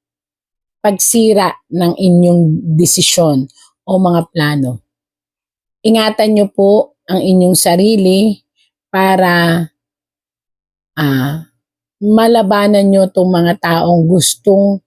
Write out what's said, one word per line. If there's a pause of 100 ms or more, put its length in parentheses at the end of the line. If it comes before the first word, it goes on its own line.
(840)
pagsira (160)
ng
inyong (360)
desisyon (400)
o
mga
plano. (1000)
Ingatan
nyo
po (100)
ang
inyong
sarili (480)
para, (1300)
ah, (640)
malabanan
nyo
itong
mga
taong
gustong